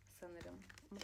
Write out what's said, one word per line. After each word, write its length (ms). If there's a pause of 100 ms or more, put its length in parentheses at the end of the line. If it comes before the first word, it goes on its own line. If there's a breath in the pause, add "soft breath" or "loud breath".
(200)
sanırım. 420 (280)
Ama 140